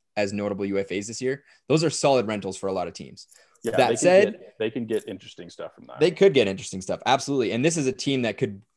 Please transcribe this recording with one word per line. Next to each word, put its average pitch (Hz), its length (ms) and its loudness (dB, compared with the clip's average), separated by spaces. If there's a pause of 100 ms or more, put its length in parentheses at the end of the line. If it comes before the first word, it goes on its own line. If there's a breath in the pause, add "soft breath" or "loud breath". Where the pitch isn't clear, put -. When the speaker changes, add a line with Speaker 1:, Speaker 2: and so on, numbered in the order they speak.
(160)
Speaker 1:
as 104 160 -2
notable 101 320 -4
U 98 140 -2
F 98 120 -4
As 101 160 -6
this 113 160 -12
year. 131 220 -6 (240 soft breath)
Those 156 160 2
are 156 60 0
solid 131 360 2
rentals 98 300 -6
for - 100 -8
a 95 60 -4
lot 90 160 -4
of 85 40 -12
teams. - 360 -18 (340 soft breath)
Speaker 2:
Yeah, 117 140 -4
Speaker 1:
That - 20 2
Speaker 2:
they 131 60 6 (100)
can - 40 -2
Speaker 1:
said, 185 340 6
Speaker 2:
get, - 260 -16
they 110 120 -2
can 120 160 -6
get 110 220 -4
interesting 87 400 -16
stuff - 280 -16
from - 100 -20
that. - 140 -10
Speaker 1:
They 175 100 4
could 190 240 6
get 113 140 6
interesting 98 320 -6
stuff. 92 260 -6
Absolutely. 127 460 0
And 120 120 0
this 165 120 2
is 147 100 -2
a 131 60 0
team 131 300 -4
that 110 140 -2
could, 101 240 -6 (160)